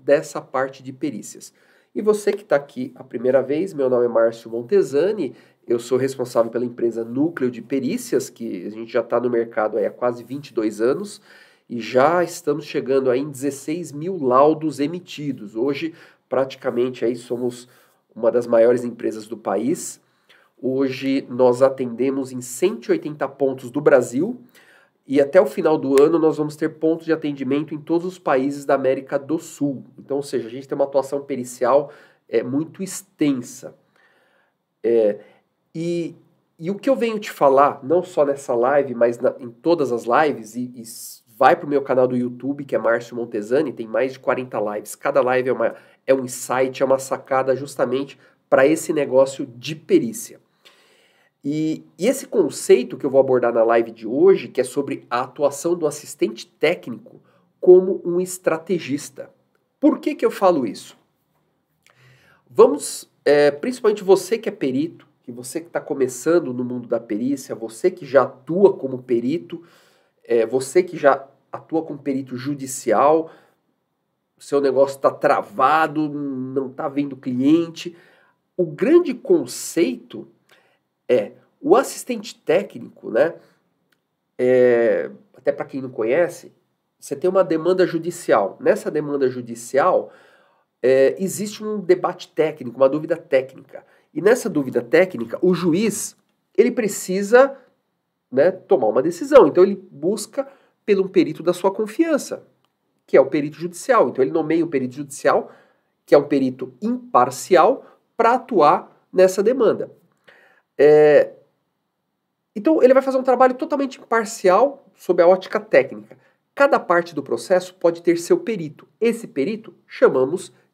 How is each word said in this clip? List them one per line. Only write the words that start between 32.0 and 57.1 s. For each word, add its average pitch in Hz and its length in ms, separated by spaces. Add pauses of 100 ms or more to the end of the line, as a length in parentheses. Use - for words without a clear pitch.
é, 113 140
muito 147 420
extensa. 147 920 (1040)
É, 110 380 (560)
e, 165 400 (420)
e 165 140
o 196 60
que 202 120
eu 262 60
venho 220 240
te 214 140
falar, 135 500
não 165 220
só 156 200
nessa 139 300
live, 123 400
mas 120 240
na, 120 220
em 120 100
todas 151 400
as 113 140
lives, 117 500
e, 123 220
e 117 60
s-, - 400 (140)
vai 147 200
pro 160 120
meu 139 140
canal 127 240
do 123 100
YouTube, 131 480
que 131 120
é - 20
Márcio 117 380
Montesani, 120 560
tem 113 160
mais 123 240
de - 80
quarenta 127 400
lives. 104 340
Cada 143 260
live 127 280
é 123 40
uma, 113 220 (320)
é 135 80
um 131 100
insight, 131 560
é 135 60
uma 131 140
sacada 131 560
justamente 139 600 (320)
pra 135 160
esse 160 280
negócio 135 540
de 123 280
perícia. 139 640 (1040)
E, 156 400 (140)
e 175 80
esse 254 200
conceito 190 720
que - 80
eu 139 60
vou 135 100
abordar 123 320
na 117 120
live 117 260
de 110 160
hoje, 147 400
que - 140
é 123 40
sobre - 460
a 120 120
atuação 143 520
do 156 140
assistente - 580
técnico - 760 (400)